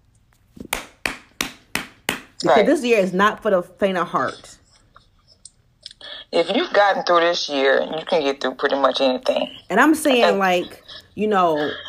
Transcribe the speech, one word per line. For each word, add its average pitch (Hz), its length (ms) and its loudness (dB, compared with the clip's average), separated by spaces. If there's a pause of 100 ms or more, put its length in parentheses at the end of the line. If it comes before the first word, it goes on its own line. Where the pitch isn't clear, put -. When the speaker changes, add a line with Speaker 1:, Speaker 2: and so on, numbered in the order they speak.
(1040)
Speaker 1:
because - 1500 -4
Speaker 2:
Right. - 100 4
Speaker 1:
this 285 180 2
year 233 140 2
is 185 140 0
not 196 300 0
for 220 100 -2
the 180 100 2
faint 190 360 -4
of 170 100 -4
heart. - 500 -6 (1700)
Speaker 2:
If 170 240 0
you've 339 160 0
gotten 190 320 2
through 175 160 4
this 170 280 0
year, 135 340 2
you 156 240 -6
can 170 160 0
get 139 180 -4
through 131 140 -4
pretty 139 220 -2
much 135 240 0
anything. 127 480 0 (220)
Speaker 1:
And 185 100 0
I'm 302 140 6
saying, 254 300 2
Speaker 2:
Okay. 202 120 4
Speaker 1:
like, 185 460 -2 (320)
you 208 120 -2
know, 170 440 0 (180)